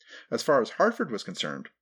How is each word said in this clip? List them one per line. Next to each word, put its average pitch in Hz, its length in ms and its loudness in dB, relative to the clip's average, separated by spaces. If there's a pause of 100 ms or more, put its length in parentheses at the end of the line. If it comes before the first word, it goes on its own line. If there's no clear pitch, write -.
(300)
As 120 140 -2
far 139 180 4
as 107 80 -2
Hertford 208 400 0
was 104 140 -6
concerned, 76 440 -8 (140)